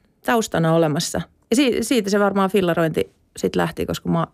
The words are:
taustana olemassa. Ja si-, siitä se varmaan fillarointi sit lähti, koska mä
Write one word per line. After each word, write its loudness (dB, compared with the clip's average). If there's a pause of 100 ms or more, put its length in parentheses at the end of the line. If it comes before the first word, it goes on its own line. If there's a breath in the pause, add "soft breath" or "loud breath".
(260)
taustana 0
olemassa. 0 (280)
Ja 0
si-, 2
siitä 0
se 2
varmaan 2
fillarointi 0 (260)
sit -2
lähti, -2
koska -6
mä -2